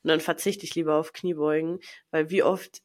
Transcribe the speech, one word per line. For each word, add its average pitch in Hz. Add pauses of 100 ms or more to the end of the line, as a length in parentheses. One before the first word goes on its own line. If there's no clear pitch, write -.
Und 156
dann 160
verzichte 180
ich -
lieber 156
auf 156
Kniebeugen, 160 (320)
weil 156
wie 175
oft -